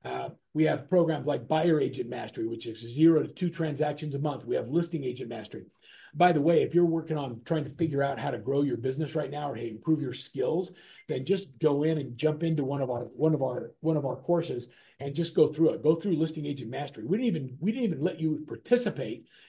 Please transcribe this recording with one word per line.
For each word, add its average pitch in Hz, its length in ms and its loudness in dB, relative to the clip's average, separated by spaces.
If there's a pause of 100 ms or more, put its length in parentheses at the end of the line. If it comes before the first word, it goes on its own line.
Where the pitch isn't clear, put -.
Uh, 127 260 -6 (240)
we 156 100 4
have 151 240 0
programs 160 380 2
like 131 220 -2
Buyer 156 320 4
Agent 123 280 -2
Mastery, 117 380 -6
which 113 200 -8
is 110 120 -8
zero 143 420 4
to 139 80 -2
two - 220 -2
transactions 147 640 -4
a 139 60 -4
month. 143 260 -4
We 120 80 -2
have 113 140 -2
Listing 165 340 -2
Agent 123 260 -6
Mastery. - 380 -12 (480)
By 175 180 6
the 156 80 2
way, 156 220 4
if 123 100 -2
you're 175 120 6
working 165 320 0
on 127 280 -6
trying 156 200 0
to 131 60 -10
figure 147 320 0
out 139 160 0
how 139 120 -4
to 120 80 -4
grow 135 240 0
your 127 140 0
business 131 400 -2
right 139 140 -2
now 143 200 -6
or, 113 60 -6
hey, 117 140 -6
improve 139 300 0
your 127 140 -4
skills, 147 580 -2 (360)
then 135 160 -4
just 180 340 -2
go 147 240 4
in 160 160 2
and 120 180 -6
jump 156 280 2
into 156 200 2
one 139 160 -2
of 127 100 -2
our, 120 140 -4 (120)
one 156 180 4
of 135 80 0
our, 120 380 -4
one 156 160 2
of 135 100 0
our 131 100 -4
courses 135 520 -2 (300)
and 143 160 -8
just 170 200 -2
go 151 140 6
through 156 220 4
it. - 120 -2
Go 156 120 6
through 175 220 0
Listing 151 300 -2
Agent 135 240 -6
Mastery. 135 360 -6
We 175 100 2
didn't 233 180 0
even, 135 260 -6
we 208 120 0
didn't 254 140 -2
even 147 180 -2
let 160 160 -2
you 156 260 -2
participate 139 800 -2 (220)